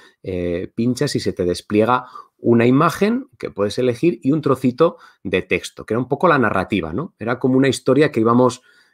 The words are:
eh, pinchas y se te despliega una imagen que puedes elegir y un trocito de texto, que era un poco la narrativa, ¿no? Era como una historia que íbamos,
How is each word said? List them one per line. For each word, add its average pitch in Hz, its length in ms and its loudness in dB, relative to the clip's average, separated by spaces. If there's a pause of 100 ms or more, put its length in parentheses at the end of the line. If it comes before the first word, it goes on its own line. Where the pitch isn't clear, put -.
(240)
eh, 90 520 -6
pinchas 123 400 -2
y 117 40 0
se 98 120 -4
te 90 140 -4
despliega 107 640 0 (300)
una 117 280 4
imagen 175 640 2 (100)
que - 120 -12
puedes 101 280 -4
elegir 127 440 0
y 135 100 0
un 156 100 0
trocito 135 560 0 (260)
de 92 180 -2
texto, - 440 -4
que - 80 -4
era 117 60 0
un 127 80 -4
poco 160 200 0
la 151 100 4
narrativa, 95 560 0
¿no? 139 260 -8
Era 117 200 -6
como 131 180 0
una 135 100 2
historia 139 440 2
que 127 80 -2
íbamos, 120 420 2 (320)